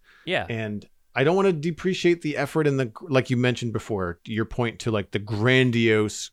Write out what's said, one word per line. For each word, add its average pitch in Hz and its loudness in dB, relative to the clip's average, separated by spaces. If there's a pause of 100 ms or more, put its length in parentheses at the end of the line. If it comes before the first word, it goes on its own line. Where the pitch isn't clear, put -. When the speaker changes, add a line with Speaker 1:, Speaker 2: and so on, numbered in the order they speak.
(240)
Speaker 1:
Yeah. 151 -4
Speaker 2:
And 107 -6 (300)
I 127 0
don't 160 2
wanna 196 2
depreciate 170 0
the 147 -4
effort 147 0
and 139 2
the, 120 -2 (120)
like 131 0
you 127 0
mentioned 120 0
before, 95 -4
your 110 -2
point 117 -4
to, 120 -4
like, 101 -2
the 107 -2
grandiose, 113 2